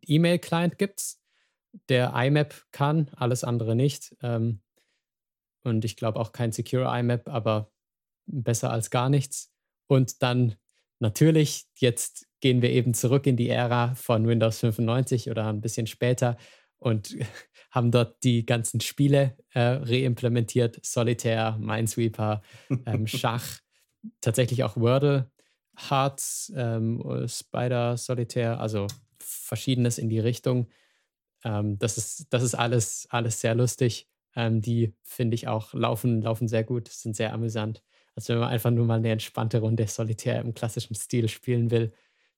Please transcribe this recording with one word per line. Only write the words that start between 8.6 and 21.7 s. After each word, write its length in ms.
als 180
gar 200
nichts. 420
Und 360
dann 320
natürlich, 760
jetzt 520
gehen 220
wir 80
eben 240
zurück 340
in 100
die 120
Ära 460
von 320
Windows 320
fünfundneunzig 720
oder 180
ein 140
bisschen 260
später 500
und 400
<laughs> 540
haben 200
dort 320
die 220
ganzen 340
Spiele, 560
äh, 100
reimplementiert. 1300
Solitaire, 720
Minesweeper, 840